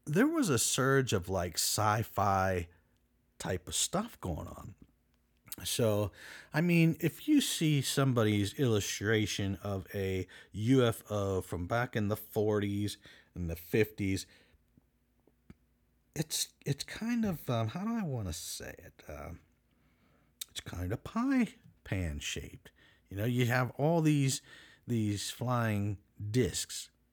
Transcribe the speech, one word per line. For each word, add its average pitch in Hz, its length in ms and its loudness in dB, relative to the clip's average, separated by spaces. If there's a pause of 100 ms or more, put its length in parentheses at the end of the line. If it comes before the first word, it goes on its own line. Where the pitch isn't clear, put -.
there 185 240 4
was 311 220 2
a 120 80 4
surge 135 560 2
of, 92 160 -2
like, 92 240 -2
sci-fi 98 1120 2 (720)
type 98 280 -4
of 80 80 -10
stuff - 460 -4
going 90 260 -6
on. - 280 -16 (880)
So, 104 480 2 (400)
I 151 80 0
mean, 165 400 4
if - 260 -2
you 294 140 6
see 156 400 2
somebody's 110 760 2
illustration 107 1080 0
of 98 320 -6
a 95 320 -2 (260)
U 123 320 4
F 113 240 0
O 98 320 0
from 90 260 -6
back 120 300 -2
in 104 120 0
the 107 80 2
forties 104 840 -2 (360)
and 87 140 -4
the 82 80 -4
fifties, 101 720 0 (1900)
it's, - 340 -4 (180)
it's 139 180 -2
kind 226 400 -2
of, 185 240 -4
um, 113 200 2
how 180 120 -6
do 226 180 -2
I 214 40 -2
wanna 117 320 -4
say - 420 -10
it? - 320 -20
Uh, 73 220 -12 (1200)
it's - 100 -12
kind 90 320 -6
of 120 120 -6
pie 254 440 0 (360)
pan 87 340 -2
shaped. - 520 -10 (380)
You 95 80 -10
know, 101 80 -2
you 123 220 2
have 123 320 2
all 160 240 2
these, 143 400 2 (440)
these 107 440 0
flying 110 680 -2 (340)
discs. - 600 -2 (220)